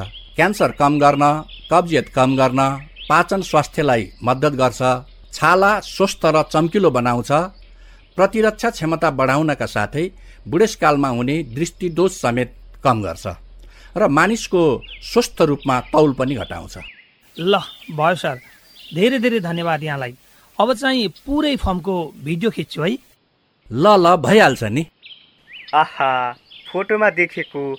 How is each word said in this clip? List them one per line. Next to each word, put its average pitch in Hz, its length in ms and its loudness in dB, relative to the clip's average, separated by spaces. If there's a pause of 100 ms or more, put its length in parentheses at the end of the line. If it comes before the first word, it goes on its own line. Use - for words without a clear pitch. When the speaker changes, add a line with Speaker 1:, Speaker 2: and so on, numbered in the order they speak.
(360)
Speaker 1:
क्यान्सर 170 340 2
कम 143 280 2
गर्न, 147 460 2 (280)
कब्जियत 165 360 2
कम 131 280 0
गर्न, 135 500 0 (220)
पाचन 175 340 2
स्वास्थ्यलाई 139 680 0 (140)
मद्दत 135 280 0
गर्छ, 127 300 -2 (500)
छाला 190 480 2
स्वस्थ - 440 -4
र 156 180 4
चम्किलो 165 480 0
बनाउँछ, 123 420 -2 (840)
प्रतिरक्षा 214 540 0
क्षमता 160 400 -2
बढाउनका 135 560 0
साथै 139 440 -4 (380)
बुढेसकालमा 151 600 2
हुने 127 340 -2
दृष्टिदोष 170 720 -4
समेत 123 420 -2 (300)
कम 117 180 2
गर्छ 87 240 -8 (720)
र 202 120 2
मानिसको 175 760 2 (200)
स्वस्थ - 400 0
रूपमा 139 380 0
तौल 151 320 2
पनि 131 220 -2
घटाउँछ। 90 440 -10 (600)
Speaker 2:
ल, 190 200 2 (320)
भयो 160 240 0
सर, 147 240 -6 (560)
धेरै 240 240 2
धेरै 233 220 0
धन्यवाद 170 420 -4
यहाँलाई। 139 320 -8 (460)
अब 240 140 2
चाहिँ 254 340 -2
पुरै 285 480 -2
फर्मको 180 580 -4 (100)
भिडियो 170 260 -2
खिच्छु - 320 -8
है। 180 160 -2 (720)
Speaker 1:
ल, 135 140 2
ल, 185 300 6
भइहाल्छ 156 480 4
नि। 123 220 -2 (880)
Speaker 3:
आहा, 123 640 -2 (360)
फोटोमा 208 380 0
देखेको 156 680 -4